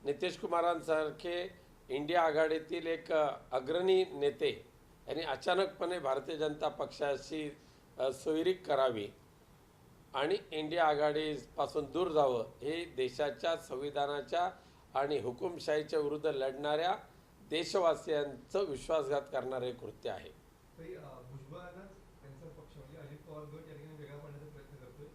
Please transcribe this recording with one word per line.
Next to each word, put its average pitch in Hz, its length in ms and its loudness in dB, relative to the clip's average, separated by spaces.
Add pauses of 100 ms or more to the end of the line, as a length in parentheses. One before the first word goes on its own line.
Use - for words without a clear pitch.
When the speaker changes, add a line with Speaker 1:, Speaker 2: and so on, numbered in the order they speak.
Speaker 1:
नितीश 175 340 -2
कुमारांसारखे 170 1120 0 (380)
इंडिया 151 340 4
आघाडीतील 160 640 2
एक, 165 260 -2
अ, 151 180 6 (220)
अग्रणी 180 520 4
नेते 143 720 0 (340)
यांनी 151 140 -2
अचानकपणे 180 760 0
भारतीय 139 380 0
जनता 151 320 0
पक्षाशी, 143 880 -2 (420)
अ, 131 140 2
सोयरीक 165 540 2
करावी 127 420 2 (1040)
आणि 156 220 2 (160)
इंडिया 156 320 2
आघाडीपासून 147 1080 0
दूर 175 160 2
जावं, 139 340 6
हे 160 420 -4
देशाच्या 143 720 0
संविधानाच्या 143 960 -2 (440)
आणि 143 240 2
हुकुमशाहीच्या 151 800 0
विरुद्ध 147 260 0
लढणाऱ्या 147 680 2 (540)
देशवासियांचं 160 1120 2
विश्वासघात 143 580 0 (100)
करणारे 127 400 -2
कृत्य 117 380 -8
आहे. 92 200 -8 (480)
Speaker 2:
तरी, 180 160 -12
अ, 156 60 -14
भुजबळांनाच 151 920 -16 (320)
त्यांचा 147 400 -18
पक्ष - 140 -20
म्हणजे 143 220 -18
अजित 147 200 -16
पवार 151 260 -14
गट 151 240 -16
या 143 80 -16
ठिकाणी 151 200 -16
वेगळा 143 220 -14
पाडण्याचा 147 300 -16
प्रयत्न 139 360 -18
करतोय. 123 300 -18